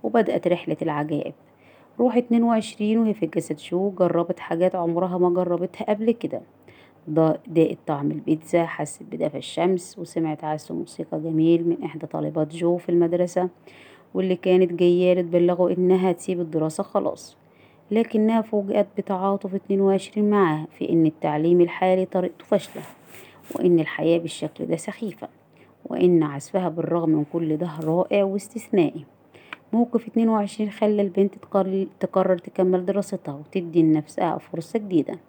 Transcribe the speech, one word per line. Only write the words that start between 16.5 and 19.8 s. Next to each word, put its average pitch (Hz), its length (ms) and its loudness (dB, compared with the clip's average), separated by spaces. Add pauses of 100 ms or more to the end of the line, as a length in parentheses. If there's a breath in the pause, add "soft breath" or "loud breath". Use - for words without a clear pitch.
خلاص. - 540 -6 (540 soft breath)
لكنها 220 500 2
فوجئت 208 460 -2 (120)
بتعاطف 196 560 -2
اتنين 196 260 -2